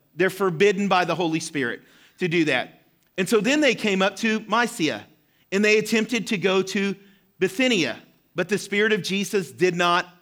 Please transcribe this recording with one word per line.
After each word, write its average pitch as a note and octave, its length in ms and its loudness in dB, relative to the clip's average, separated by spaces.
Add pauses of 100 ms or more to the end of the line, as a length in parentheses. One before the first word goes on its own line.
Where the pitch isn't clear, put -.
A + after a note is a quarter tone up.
(160)
They're F3+ 120 2
forbidden F#3+ 600 0
by F3+ 160 2
the E3 100 -2
Holy D#3+ 260 -2
Spirit B2 420 -6 (360)
to F3+ 100 -2
do E3 160 2
that. C3 380 -2 (340)
And F#3 100 -2
so A3 140 2
then C4+ 200 2
they C4 140 4
came F#3+ 280 0
up G3 140 0
to A3 240 0
Mysia, F#3 680 -2 (460)
and G3 120 2
they G#3+ 140 4
attempted A3 480 -2
to A3 100 -2
go F#3+ 260 2
to G3 320 -2 (440)
Bithynia, F3+ 580 0 (380)
but F3 160 -4
the G3+ 80 0
Spirit G#3 340 0
of G#3 100 0
Jesus F#3+ 480 -4
did E3+ 240 0
not F3 320 0 (160)